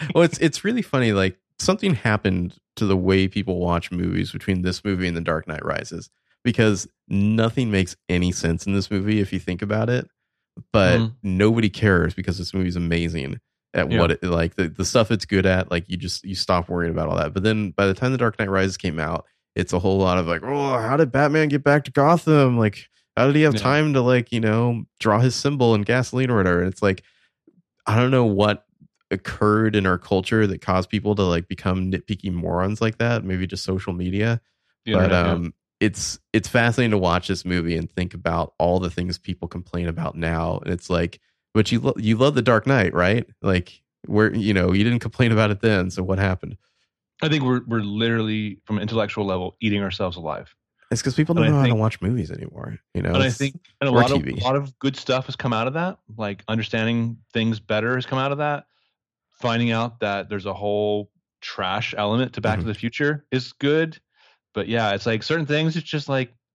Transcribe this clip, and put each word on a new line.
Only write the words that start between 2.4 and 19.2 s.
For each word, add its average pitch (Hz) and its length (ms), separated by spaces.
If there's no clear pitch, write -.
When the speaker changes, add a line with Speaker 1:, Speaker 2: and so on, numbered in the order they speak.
Speaker 1:
to 107 80
the 95 120
way 95 300
people 92 320
watch 85 320
movies 90 400
between 92 300
this 90 220
movie 92 240
and 85 100
The 85 40
Dark 80 260
Knight 78 180
Rises, - 440
because 110 440
nothing 110 640
makes 95 240
any 90 220
sense 85 340
in 98 80
this 98 160
movie 104 300
if 98 140
you 92 60
think 90 220
about 110 280
it, 123 200
but 101 280
Speaker 2:
Mm-hmm. 104 380
Speaker 1:
nobody 110 320
cares 90 440
because 92 240
this 90 160
movie's 90 220
amazing 85 640
at 78 180
Speaker 2:
Yeah. 110 80
Speaker 1:
what 85 120
it, - 120
like, 85 320
the, 90 140
the 87 160
stuff 117 260
it's 104 140
good 95 200
at, 92 260
like, 87 180
you 90 80
just, - 260
you 95 120
stop 87 340
worrying 87 220
about 82 180
all 87 80
that. 80 160
But 95 100
then 107 280
by 101 160
the 95 60
time 127 180
The 131 60
Dark 117 220
Knight 101 100
Rises 95 280
came 82 220
out, 80 260